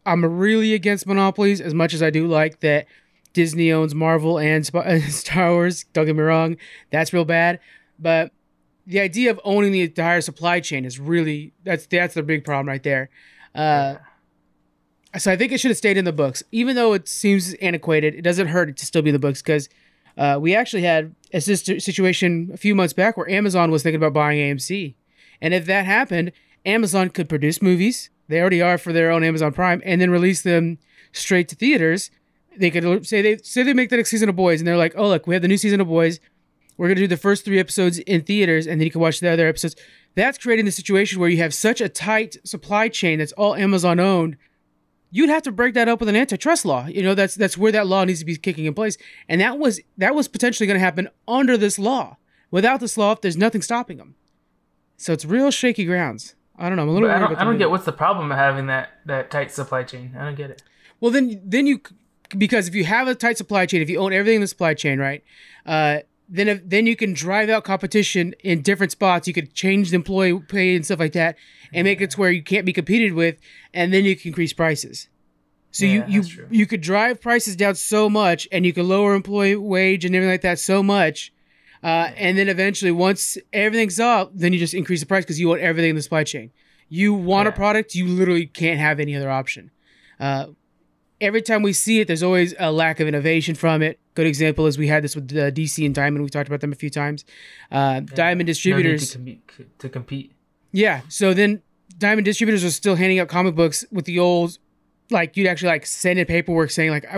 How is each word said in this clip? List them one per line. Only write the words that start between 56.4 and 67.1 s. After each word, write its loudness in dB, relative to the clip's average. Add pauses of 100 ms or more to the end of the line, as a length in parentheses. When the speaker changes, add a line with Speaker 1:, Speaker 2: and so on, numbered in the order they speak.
Speaker 1:
I -8
don't -2
know. 0
I'm 0
a 0
little 4
Speaker 2:
But 2
I 4
Speaker 1:
worried 2
Speaker 2:
don't, 4
Speaker 1:
about -2
the -4
Speaker 2:
I 0
don't 2
Speaker 1:
movie. 0
Speaker 2:
get 2
what's -2
the -2
problem -2
of -4
having 0
that, -4 (160)
that -6
tight -6
supply -6
chain. -16
I -10
don't -10
get -12
it. -20 (360)
Speaker 1:
Well, 2
then, 0
then 0
you 0
c-, -20 (420)
because 0
if -8
you 0
have 0
a 0
tight -2
supply -2
chain, 0
if -4
you -2
own 0
everything 2
in 2
the -2
supply -2
chain, -2
right, -6 (440)
uh, 0 (300)
then -2
if, 0
then 2
you 2
can -2